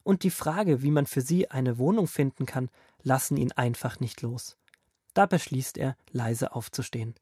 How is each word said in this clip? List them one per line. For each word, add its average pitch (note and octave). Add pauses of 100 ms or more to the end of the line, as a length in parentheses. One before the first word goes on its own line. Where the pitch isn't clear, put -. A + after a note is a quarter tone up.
und G3
die F#3+
Frage, D#3
wie C#3+
man D3
für -
sie E3
eine B2+
Wohnung F3
finden C3+
kann, B2+ (320)
lassen C3
ihn B2
einfach A#2+
nicht A#2+
los. A#2+ (580)
Da G3
beschließt D3
er, C3+ (140)
leise A#2
aufzustehen. A#2